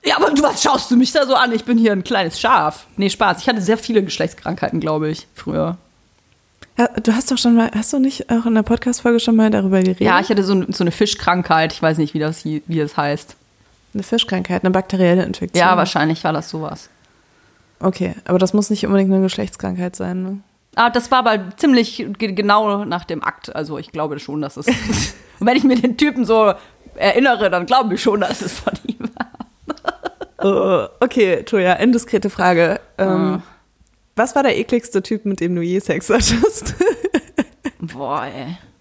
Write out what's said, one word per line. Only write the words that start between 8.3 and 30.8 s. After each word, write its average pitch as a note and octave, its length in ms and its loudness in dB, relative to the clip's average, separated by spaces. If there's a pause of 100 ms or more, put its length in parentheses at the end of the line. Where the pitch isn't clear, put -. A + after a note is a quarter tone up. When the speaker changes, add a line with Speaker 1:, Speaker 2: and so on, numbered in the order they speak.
Speaker 2:
auch A#3 160 0
in A3+ 80 2
der G#3+ 80 4
Podcast-Folge A#3+ 560 0
schon A3+ 160 2
mal A3 160 4
darüber F#3+ 280 2
geredet? F#3 220 0
Speaker 1:
Ja, F#3+ 180 4
ich F#3+ 100 -2
hatte G3+ 140 2
so, F#3 280 2
so - 120 -2
eine E3+ 80 2
Fischkrankheit. E3+ 840 0
Ich - 100 -8
weiß D#3+ 160 2
nicht, D3+ 160 -2
wie D#3 40 -2
das D#3 260 -4
hi-, D3+ 200 -4
wie E3 140 -2
das D3+ 180 -4
heißt. D3 380 -4 (580)
Speaker 2:
Eine G#3 100 -6
Fischkrankheit, F#3 600 -2
eine F#3 80 2
bakterielle F#3 520 2
Infektion? F3+ 400 -4
Speaker 1:
Ja, F3+ 140 4
wahrscheinlich D#3 460 0
war D#3 100 0
das D#3 160 -6
sowas. D#3 400 -10 (920)
Speaker 2:
Okay, F#3 360 -2 (100)
aber F3+ 140 2
das F#3 140 2
muss G#3 180 0
nicht G#3 160 -2
unbedingt G3 260 2
eine F#3+ 80 2
Geschlechtskrankheit F#3 760 -6
sein, F#3 280 -6
ne? G3 140 -8 (380)
Speaker 1:
Ah, A#3 140 4
das A#3 220 0
war B3+ 80 4
aber G#3+ 380 0
ziemlich B3 500 2 (100)
ge-, G#3+ 140 -4
genau G#3 540 2
nach E3+ 180 -6
dem E3 200 -8
Akt. - 320 -8
Also D3+ 220 -6
ich - 140 -14
glaube D3+ 280 -6
schon, D3 220 -8
dass C3+ 160 -8
es - 100 -10
<laughs> - 0 -
und - 800 -4
wenn B3 120 4
ich - 60 2
mir C4 120 6
den A#3+ 220 0
Typen C#4+ 280 2
so G#3+ 280 4 (420)
erinnere, G#3+ 560 2
dann F3 160 -2
glaube B3 280 2
ich - 60 -6
schon, G#3 200 2
dass E3+ 200 -2
es F3+ 180 -6
von - 140 -4 (140)
ihm A3+ 100 -8 (180)
war. - 200 -10
<laughs> - 60 -18 (1000)
Speaker 2:
Oh, F#3+ 440 0 (140)